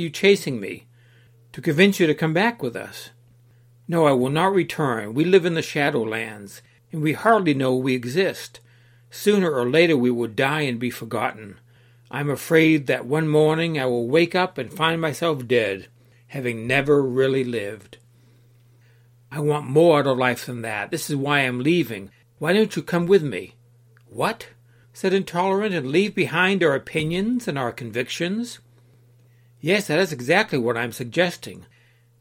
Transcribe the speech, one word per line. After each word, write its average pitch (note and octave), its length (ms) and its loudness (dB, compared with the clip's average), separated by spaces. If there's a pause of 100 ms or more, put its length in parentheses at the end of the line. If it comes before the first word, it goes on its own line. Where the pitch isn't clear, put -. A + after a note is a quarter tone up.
you E3 80 -6
chasing F#3+ 480 2
me?" F#2+ 260 -10 (680)
"To - 80 -14
convince F3+ 380 4
you F#3 60 6
to D3+ 80 2
come D#3+ 200 0
back A3+ 280 -2
with A#2+ 140 -6
us." - 340 -14 (800)
"No, E3 180 2
I D3 60 8
will B2+ 180 4
not E3+ 240 2
return. B2+ 600 -2
We D3 100 2
live F3+ 200 4
in E3+ 100 -2
the D#3+ 80 -4
Shadowlands, A2+ 1000 -4 (300)
and D#3+ 100 -6
we D3+ 120 0
hardly G3 420 2
know C3 200 0
we C3 200 0
exist. B2+ 640 -4 (500)
Sooner G3 420 2
or B2 160 0
later D#3+ 300 4
we B2 140 4
will A#2+ 160 -2
die C3+ 340 0
and C3 160 -2
be A#2+ 140 -4
forgotten. A2 680 -8 (520)
I'm C#3+ 180 -4
afraid D#3+ 560 4
that B2+ 200 0
one D#3 220 -2
morning D#3 520 2
I C3 60 -2
will A#2+ 220 0
wake E3 280 2
up F3+ 240 -2
and A#2+ 120 -8
find E3 300 0
myself D3+ 460 -2
dead, G#2 400 0 (400)
having A#2+ 400 -6
never C#3 340 2
really C3 420 0
lived." G#2+ 540 -8 (1300)
"I C#3+ 80 -6
want D3 280 -2
more D3+ 320 6
out C3+ 80 0
of C3 100 0
life B2+ 280 0
than B2 160 -10
that. G#2+ 300 -8
This D#3+ 180 -6
is D3+ 60 -2
why C#3+ 240 0
I'm B2+ 220 -2
leaving. B2+ 500 -2 (260)
Why D#3 160 0
don't G#3+ 220 2
you E3 80 -4
come F3 240 -2
with F#3 160 4
me?" A#2 320 -8 (520)
"What?" C#3+ 420 -4 (440)
said F#3 200 -2
Intolerant, F#3+ 600 0
"and C3+ 180 -4
leave G3 240 2
behind F3+ 480 0
our C#3+ 120 4
opinions F3+ 720 -2
and D3 100 -4
our B2 140 -4
convictions?" D3 880 -6 (1000)
"Yes, G3+ 280 0
that D3+ 120 0
is F3 140 0
exactly D#3 440 0
what A#2+ 200 0
I'm A#2 160 -6
suggesting. A#2+ 720 -4 (560)